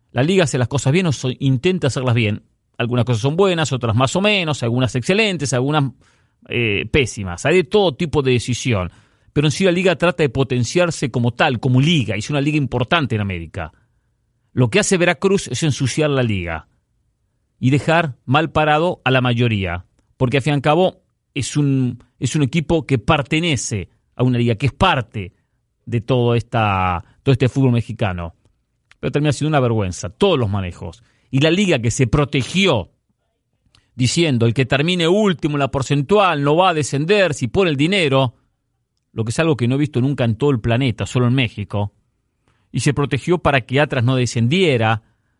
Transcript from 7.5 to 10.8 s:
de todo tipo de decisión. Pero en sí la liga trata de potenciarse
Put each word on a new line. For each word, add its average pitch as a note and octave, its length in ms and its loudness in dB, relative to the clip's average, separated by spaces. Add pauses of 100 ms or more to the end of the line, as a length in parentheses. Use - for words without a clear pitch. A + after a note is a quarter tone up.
de F#3 80 2
todo F#3+ 300 2
tipo D3+ 280 -2
de C3 100 2
decisión. A2+ 580 -2 (420)
Pero D3 140 0
en D3+ 60 2
sí - 120 -2
la F#3 80 4
liga F3 240 2
trata F3 260 0
de D3 80 2
potenciarse C3+ 800 -2